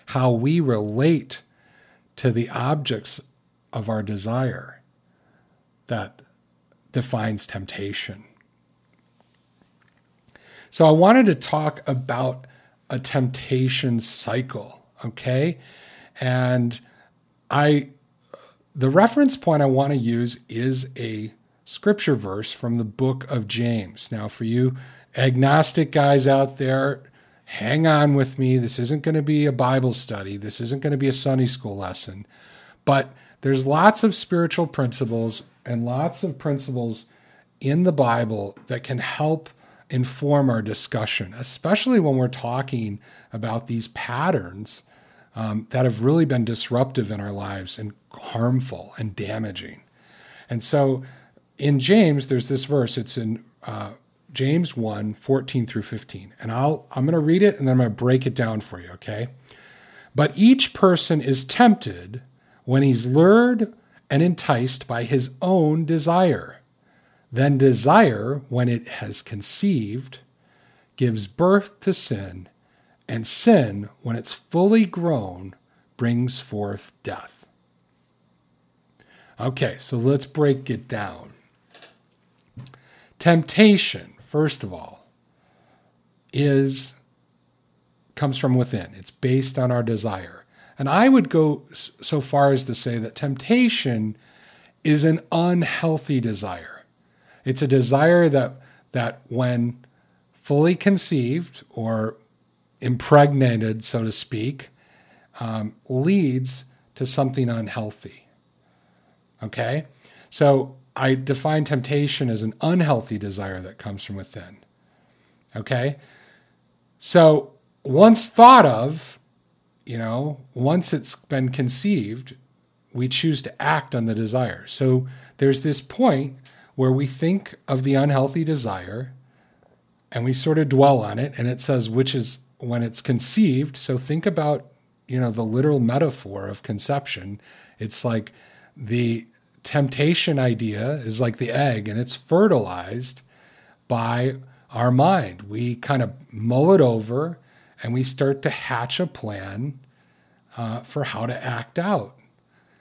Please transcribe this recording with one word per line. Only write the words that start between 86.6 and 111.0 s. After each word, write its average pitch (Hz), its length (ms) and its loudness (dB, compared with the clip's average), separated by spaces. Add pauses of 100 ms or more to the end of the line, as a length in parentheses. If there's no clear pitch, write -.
comes 135 240 -2
from 131 160 2
within. 120 400 -2
It's 95 160 -20
based 131 480 -2
on 127 120 0
our 123 120 0
desire. 104 600 -6 (340)
And 135 100 -4
I 202 200 4
would 254 200 6
go 156 420 2
s-, - 300 -12
so 151 200 -2
far 139 320 4
as 131 120 0
to 123 100 -6
say 117 240 -6
that 113 160 -8
temptation 139 1000 0 (680)
is 151 220 2
an 160 160 2 (120)
unhealthy 165 880 0
desire. 101 640 -8 (600)
It's 131 180 -2
a 139 60 0
desire 143 600 6
that, 131 320 0 (320)
that 120 360 -6
when 123 580 -2 (460)
fully 156 420 2
conceived 170 960 -2
or 110 460 -4 (640)
impregnated, 123 1040 4
so 113 220 -4
to 110 80 -4
speak, 123 560 -8 (720)
um, 110 340 -6 (140)
leads 131 800 0 (300)
to 131 100 -6
something 131 420 0
unhealthy. 110 800 -8 (1120)
Okay? 120 440 -4 (440)
So 139 460 2 (180)
I 135 200 2